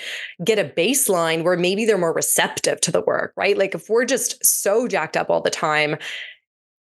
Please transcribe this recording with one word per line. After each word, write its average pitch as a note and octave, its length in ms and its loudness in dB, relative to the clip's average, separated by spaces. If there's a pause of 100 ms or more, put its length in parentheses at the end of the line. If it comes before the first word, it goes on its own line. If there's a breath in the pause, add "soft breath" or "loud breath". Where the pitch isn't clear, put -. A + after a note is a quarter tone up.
(420 loud breath)
get G#3+ 160 2
a F3+ 60 2
baseline E3+ 800 0
where F3+ 120 2
maybe F#3+ 280 0
they're G#3+ 120 4
more E3+ 160 0
receptive - 680 0
to - 100 -2
the - 120 2
work, - 340 -2
right? G3+ 200 2
Like, F#3+ 200 0
if E3 120 -12
we're A#3 160 2
just B3 400 -2
so A3 440 2
jacked D#3+ 280 -2
up E3 140 0
all E3 100 2
the - 80 -2
time, D3+ 480 0 (920 loud breath)